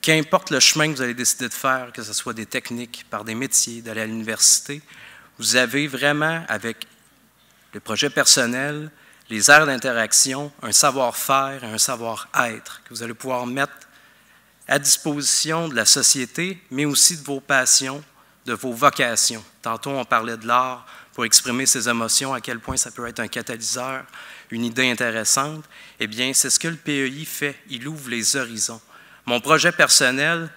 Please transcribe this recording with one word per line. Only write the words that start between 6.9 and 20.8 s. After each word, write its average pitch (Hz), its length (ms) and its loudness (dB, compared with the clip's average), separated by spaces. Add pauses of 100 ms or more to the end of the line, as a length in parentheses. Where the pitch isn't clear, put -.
le 104 60 -12
projet 113 300 -2
personnel, 139 800 2 (400)
les 110 220 4
aires 151 160 10
d'interaction, 131 840 0 (120)
un 113 80 -6
savoir-faire 135 920 2
et 117 40 -10
un 110 100 -6
savoir-être 117 1040 -2
que 120 120 -20
vous 113 80 -8
allez 117 100 -8
pouvoir 123 320 -6
mettre 135 280 -4 (960)
à 143 120 2
disposition 151 880 0
de 135 80 -6
la 107 100 2
société, 165 720 2 (120)
mais 139 140 0
aussi 147 320 2
de 143 60 -16
vos 135 180 -6
passions, 135 640 0 (440)
de 120 60 -2
vos 123 180 -6
vocations. 117 720 2 (180)
Tantôt, 113 280 -6
on 131 160 -4
parlait 117 320 0
de 110 100 -10
l'art 123 400 0 (260)